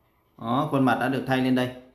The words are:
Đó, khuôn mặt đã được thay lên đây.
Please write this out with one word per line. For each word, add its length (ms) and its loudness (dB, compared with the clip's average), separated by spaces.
Đó, 320 -2
khuôn 140 2
mặt 160 4
đã 80 -2
được 180 -4
thay 120 0
lên 160 2
đây. 280 -2